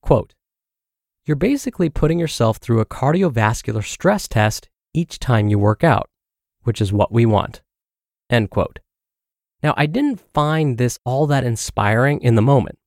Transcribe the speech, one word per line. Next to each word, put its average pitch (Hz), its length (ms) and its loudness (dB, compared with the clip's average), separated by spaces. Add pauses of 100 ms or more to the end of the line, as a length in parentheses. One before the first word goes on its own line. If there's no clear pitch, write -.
Quote, - 340 0 (880)
"You're 151 120 -2
basically 202 520 -2
putting 160 300 0
yourself 120 380 0
through 113 240 0
a 110 40 0
cardiovascular 113 960 -2
stress - 440 -2
test - 420 -2 (240)
each - 240 -4
time 110 300 0
you 104 100 2
work 104 260 0
out, 156 260 2 (540)
which 113 180 -2
is 101 120 0
what 104 180 0
we 113 140 4
want." 110 360 0 (680)
End 113 200 0
quote. - 300 -4 (840)
Now, 151 140 0
I 147 80 2
didn't 240 340 -2 (140)
find 147 440 0
this 120 280 -2
all 131 220 0
that 139 160 0
inspiring 117 760 0
in 120 140 4
the 110 60 4
moment. 127 460 2